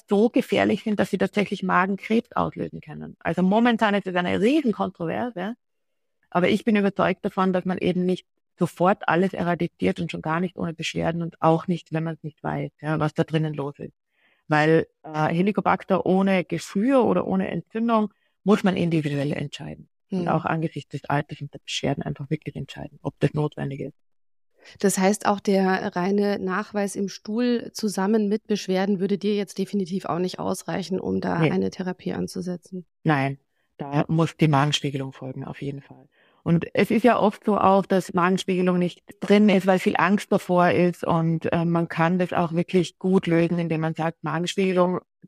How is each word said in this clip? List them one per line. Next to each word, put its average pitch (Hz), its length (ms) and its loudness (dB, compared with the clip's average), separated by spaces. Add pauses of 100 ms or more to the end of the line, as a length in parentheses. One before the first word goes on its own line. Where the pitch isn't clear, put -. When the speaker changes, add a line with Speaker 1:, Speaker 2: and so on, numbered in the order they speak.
Speaker 1:
so 214 220 4
gefährlich 202 540 0
sind, 214 140 -2
dass 208 120 0
sie 196 80 -2
tatsächlich 196 440 -2
Magenkrebs 190 720 0
auslösen - 460 -4
können. 113 400 -14
Also 175 240 -2
momentan 214 520 2
ist 196 120 -2
es 180 80 -6
eine 180 240 0
Riesenkontroverse, 214 1160 -2 (760)
aber 175 180 2
ich 214 160 0
bin 214 140 2
überzeugt 190 480 0
davon, 190 260 0
dass 180 140 -4
man 180 140 -2
eben 180 260 0
nicht 180 200 -2 (320)
sofort 180 520 0
alles 180 240 2
eradiziert 175 680 -2
und 170 100 -6
schon 170 120 -10
gar 160 180 -4
nicht 180 160 -4
ohne 170 180 -6
Beschwerden 165 480 -4
und 165 200 -10
auch 160 260 2
nicht, 170 240 -4
wenn 160 140 -4
man's 160 180 -8
nicht 151 180 -14
weiß, 147 380 -6
ja, 151 180 -2
was 151 160 -2
da 160 120 0
drinnen 156 280 -2
los 143 240 -8
ist. - 160 -14 (540)
Weil, 156 400 4 (160)
äh, 156 300 -2
Helicobacter 185 720 0
ohne 190 400 2
Geschwür 226 580 0
oder 180 240 0
ohne 190 220 -2
Entzündung 226 640 -2 (320)
muss 202 180 4
man 190 140 2
individuell 151 560 0
entscheiden. 151 560 -10 (220)
Und 185 80 -4
Speaker 2:
Hm. 175 100 -2
Speaker 1:
auch 165 160 0
angesichts 160 460 -4
des - 180 -10
Alters 143 320 -4
und 143 120 -12
der - 60 -20
Beschwerden - 440 -6
einfach 143 260 -8
wirklich - 260 -8
entscheiden, - 460 -14
ob - 180 -10
das - 140 0
notwendig 147 480 -6
ist. - 160 -10 (800)
Speaker 2:
Das 196 220 2
heißt, 190 260 2
auch 202 140 2
der 190 560 0
reine 202 420 0
Nachweis 202 580 -6
im 196 140 -6
Stuhl 240 640 -4
zusammen 202 560 0
mit 220 160 -2
Beschwerden 190 540 0
würde 196 180 0
dir 202 160 -2
jetzt 202 240 -4
definitiv 190 480 -4
auch 165 140 -2
nicht 185 180 -4
ausreichen, 180 640 -4
um 190 200 -2
da 180 200 -2
Speaker 1:
Nee. 160 100 4
Speaker 2:
eine 190 220 -2
Therapie 185 420 -8
anzusetzen? 180 720 -10 (180)
Speaker 1:
Nein, 139 360 0 (380)
da 143 300 -2
muss 160 300 0
die 160 100 4
Magenspiegelung 139 640 0
folgen, 131 320 -12
auf - 180 -12
jeden 139 180 -8
Fall. 131 260 -20 (360)
Und 165 320 2
es - 160 2
ist 220 120 4
ja 233 160 6
oft - 240 0
so 202 140 2
auch, 190 300 4
dass 190 260 0
Magenspiegelung 180 640 2
nicht 180 240 -2 (180)
drin 208 300 6
ist, 185 160 4
weil 185 140 6
viel - 180 0
Angst 190 340 2
davor 180 380 4
ist 175 340 2
und, 165 480 0
äh, 165 140 0
man 170 220 0
kann 170 320 0
das 180 120 -2
auch 165 220 0
wirklich 175 460 0
gut 185 260 2
lösen, 170 320 2
indem 165 240 -2
man 160 140 -2
sagt, 160 280 -4
Magenspiegelung 180 760 0 (280)